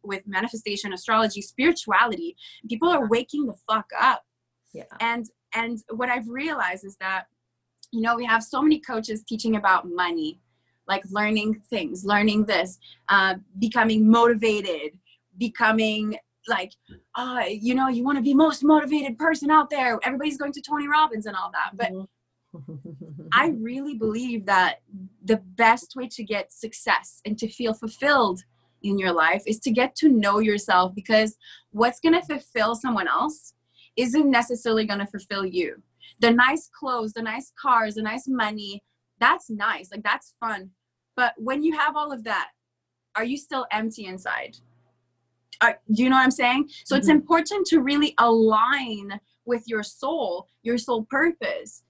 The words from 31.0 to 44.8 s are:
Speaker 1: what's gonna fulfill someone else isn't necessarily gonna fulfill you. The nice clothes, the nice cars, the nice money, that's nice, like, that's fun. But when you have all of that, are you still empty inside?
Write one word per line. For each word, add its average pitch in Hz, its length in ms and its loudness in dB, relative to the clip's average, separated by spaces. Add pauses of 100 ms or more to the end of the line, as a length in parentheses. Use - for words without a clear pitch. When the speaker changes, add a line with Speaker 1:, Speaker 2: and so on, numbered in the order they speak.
Speaker 1:
what's 233 260 2
gonna 330 240 4
fulfill 233 540 -2
someone 214 320 -2
else 277 460 -2 (420)
isn't 262 340 4
necessarily 233 560 2
gonna 202 200 -4
fulfill 196 380 -6
you. 180 380 -4 (380)
The 233 100 6
nice 254 380 2
clothes, 240 440 -6
the 226 100 -8
nice 226 280 -8 (100)
cars, 226 360 0
the 220 60 -4
nice 226 260 -6
money, 214 560 -4 (340)
that's 294 320 2
nice, 202 400 -4
like, 220 140 -12
that's 220 340 -4
fun. 202 320 -8 (460)
But 240 200 0
when 262 280 -4
you 320 120 0
have 294 200 0
all 294 160 -6
of 240 100 -12
that, 202 280 -6 (680)
are 220 80 -2
you 254 120 -4
still 269 360 -6
empty 220 320 -4
inside? - 540 -8 (1040)